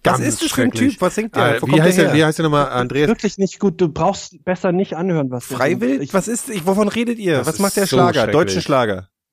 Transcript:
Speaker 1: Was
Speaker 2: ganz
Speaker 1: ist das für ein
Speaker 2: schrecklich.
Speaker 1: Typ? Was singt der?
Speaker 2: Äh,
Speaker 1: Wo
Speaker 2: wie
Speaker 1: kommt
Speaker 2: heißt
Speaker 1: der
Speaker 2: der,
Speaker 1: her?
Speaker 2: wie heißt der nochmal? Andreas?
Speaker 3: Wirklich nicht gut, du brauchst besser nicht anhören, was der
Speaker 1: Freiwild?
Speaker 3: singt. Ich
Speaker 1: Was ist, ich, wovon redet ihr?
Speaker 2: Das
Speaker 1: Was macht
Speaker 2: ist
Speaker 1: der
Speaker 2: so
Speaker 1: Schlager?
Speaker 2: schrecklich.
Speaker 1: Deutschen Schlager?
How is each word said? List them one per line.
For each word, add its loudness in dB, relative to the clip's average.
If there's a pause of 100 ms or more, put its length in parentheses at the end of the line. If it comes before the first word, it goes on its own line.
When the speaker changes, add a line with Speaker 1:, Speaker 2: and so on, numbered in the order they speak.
Speaker 1:
Was -
Speaker 2:
ganz 2
Speaker 1:
ist -2
das -2
für -2
ein 2
Speaker 2:
schrecklich. 0
Speaker 1:
Typ? -10
Was 0
singt -6
der? 2
Speaker 2:
Äh, -4
Speaker 1:
Wo -2
Speaker 2:
wie -2
Speaker 1:
kommt 6
Speaker 2:
heißt 4
Speaker 1:
der 4
Speaker 2:
der, 2
Speaker 1:
her? 4
Speaker 2:
wie 4
heißt 0
der -2
nochmal? 2
Andreas? 0
Speaker 3:
Wirklich -2
nicht -4
gut, 0
du 2
brauchst -4
besser 0
nicht -2
anhören, -2
was -8
der -8
Speaker 1:
Freiwild? 0
Speaker 3:
singt. -4
Ich -8
Speaker 1:
Was -2
ist, -6
ich, -6
wovon 2
redet -4
ihr? 0
Speaker 2:
Das -2
Speaker 1:
Was -4
macht 0
Speaker 2:
ist -2
Speaker 1:
der 2
Speaker 2:
so 0
Speaker 1:
Schlager? 4
Speaker 2:
schrecklich. 0
Speaker 1:
Deutschen 2
Schlager? -2 (240)